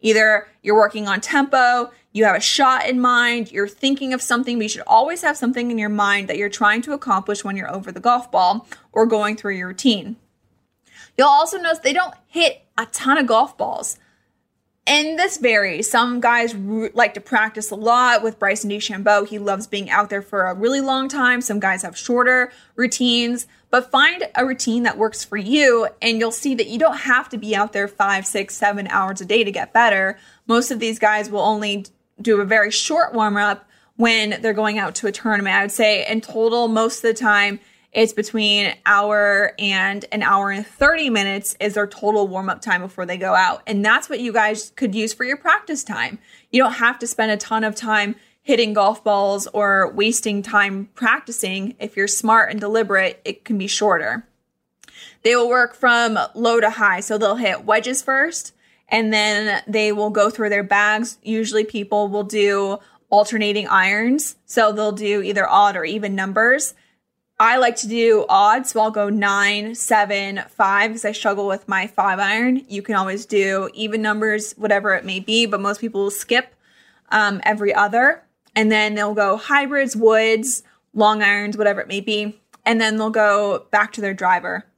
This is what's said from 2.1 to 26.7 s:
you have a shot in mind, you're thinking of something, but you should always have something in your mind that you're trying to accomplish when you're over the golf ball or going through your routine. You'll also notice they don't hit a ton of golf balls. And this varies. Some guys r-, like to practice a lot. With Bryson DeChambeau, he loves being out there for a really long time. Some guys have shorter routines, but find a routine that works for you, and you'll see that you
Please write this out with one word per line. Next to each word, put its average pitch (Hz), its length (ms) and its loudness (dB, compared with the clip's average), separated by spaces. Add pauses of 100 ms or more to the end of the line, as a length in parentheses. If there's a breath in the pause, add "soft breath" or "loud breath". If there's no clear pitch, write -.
you 214 140 2
have 190 100 4
a 180 60 0
shot 262 480 2
in 254 100 0
mind, 240 520 2
you're 202 160 -2
thinking 269 480 -4
of 254 80 -6
something, 240 340 -2
but 220 60 -2
you 208 60 -4
should - 180 -8
always 294 340 2
have 294 160 -2
something 240 320 -2
in 233 80 -4
your 214 100 -2
mind 202 400 0
that 180 100 -4
you're 202 120 -2
trying 214 320 2
to 294 120 -6
accomplish 208 500 -2
when 196 120 -8
you're 190 160 -8
over 190 200 -10
the 185 80 -14
golf 240 320 0
ball 185 360 0 (240 loud breath)
or 220 140 4
going 214 300 0
through 202 200 -6
your 180 120 -8
routine. 202 480 -2 (1000 loud breath)
You'll 269 100 6
also 320 320 4
notice 320 200 -2
they 285 140 0
don't 359 220 -2 (100)
hit - 380 -2 (160)
a 226 80 -6
ton 269 320 0
of 262 80 0
golf 233 320 2
balls. - 400 -6 (840)
And 302 340 0
this 381 180 0
varies. 202 520 0
Some 247 320 0
guys 233 320 2
r-, 214 400 -6
like 233 220 2
to 208 40 -12
practice 220 520 -2
a 202 40 -8
lot. 233 480 2
With 220 160 -4
Bryson 202 300 -2
DeChambeau, 202 580 0
he 214 100 -10
loves 202 300 -4
being 202 220 -8
out 202 200 2
there 202 120 -6
for 196 240 -2
a 180 80 -2
really 233 260 0
long 269 300 -2
time. 247 320 0
Some 208 180 -4
guys 190 220 -2
have 175 160 -10
shorter 247 560 0 (240 loud breath)
routines, 240 680 0 (220 soft breath)
but 254 220 0
find 320 440 2
a 254 100 2
routine 247 380 -2
that 233 140 0
works 214 280 -4
for - 100 -12
you, 233 540 2 (120)
and 226 180 0
you'll 226 120 -2
see 262 240 -4
that 226 120 -2
you 226 120 -8